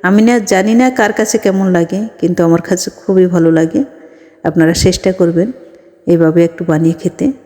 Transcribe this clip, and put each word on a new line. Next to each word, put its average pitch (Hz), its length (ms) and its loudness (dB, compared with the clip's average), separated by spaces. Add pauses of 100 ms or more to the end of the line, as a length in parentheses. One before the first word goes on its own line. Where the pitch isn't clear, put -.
আমি 202 200 2
না, 233 160 4
জানি 196 360 0
না 254 160 4
কার 214 220 -2
কাছে 220 260 -2
কেমন 190 320 0
লাগে, 180 380 -2 (100)
কিন্তু 175 260 -2
আমার 170 180 2
কাছে - 340 -4
খুবই 185 300 0
ভালো 165 260 2
লাগে। 165 320 0 (600)
আপনারা 160 280 2
চেষ্টা 185 400 0
করবেন 180 400 -2 (540)
এভাবে 165 380 2
একটু 165 200 -6
বানিয়ে 165 340 0
খেতে - 340 -4 (140)